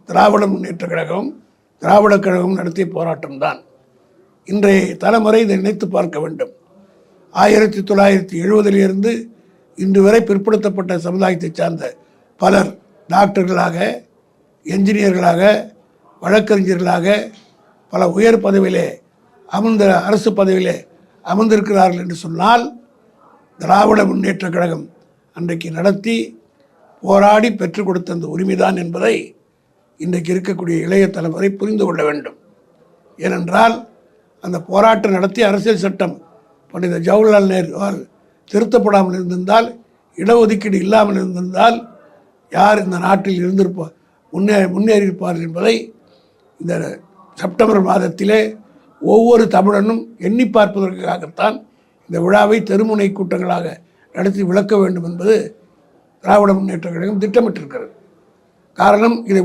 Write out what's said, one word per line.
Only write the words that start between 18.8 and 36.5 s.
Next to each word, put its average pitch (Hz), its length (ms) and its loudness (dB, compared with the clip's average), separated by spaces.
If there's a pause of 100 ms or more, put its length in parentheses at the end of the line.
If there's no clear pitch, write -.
அமர்ந்த, 202 560 2
அரசு 208 280 0
பதவியிலே 185 560 0 (380)
அமர்ந்திருக்கிறார்கள் 196 760 2
என்று 175 160 -10
சொன்னால், 202 640 -2 (800)
திராவிட 202 460 4
முன்னேற்ற 190 460 -4
கழகம் 165 400 -4 (420)
அன்றைக்கு 170 380 -8
நடத்தி 202 680 -4 (600)
போராடி 202 540 4
பெற்றுக் 185 320 -6
கொடுத்த 180 260 -4
அந்த 160 240 -8
உரிமைதான் 190 400 -2
என்பதை 180 600 -4 (640)
இன்றைக்கு 175 360 -4
இருக்கக்கூடிய 180 460 -4
இளைய 190 300 2
தலைமுறை 170 400 -4
புரிந்து 202 340 -4
கொள்ள 165 200 -2
வேண்டும். 147 320 -4 (800)
ஏனென்றால் 202 720 0 (520)
அந்த 180 200 -6
போராட்டம் 208 520 2
நடத்தி 196 300 -2
அரசியல் 202 340 0
சட்டம் 180 460 -4 (520)